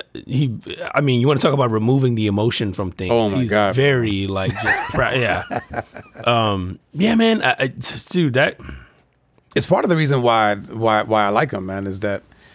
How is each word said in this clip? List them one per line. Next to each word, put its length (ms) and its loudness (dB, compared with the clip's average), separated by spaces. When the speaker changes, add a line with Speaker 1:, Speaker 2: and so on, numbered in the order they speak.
Speaker 1:
he. 320 -2
I 80 0
mean, 180 2
you 80 4
wanna 120 2
talk 120 2
about 180 2
removing 440 2
the 120 0
emotion 460 0
from 180 -6
things? 220 -4
Speaker 2:
Oh 160 2
my 140 0
Speaker 1:
He's 80 -2
Speaker 2:
God. 240 2
Speaker 1:
very, 520 0
like, 240 -2
just 440 -2
pra-, 200 0
Speaker 2:
<laughs> 40 0
Speaker 1:
yeah, 240 -2
um, 540 0
yeah, 200 2
man. 280 4
I, 160 2
I, 100 0
t-, 400 -10
dude, 240 0
that 260 0
Speaker 2:
It's 120 0
part 180 2
of 60 2
the 60 4
reason 260 2
why, 340 4
why, 460 0
why 240 2
I 20 0
like 240 0
him, 140 -8
man, 200 -6
is 140 -6
that 220 -4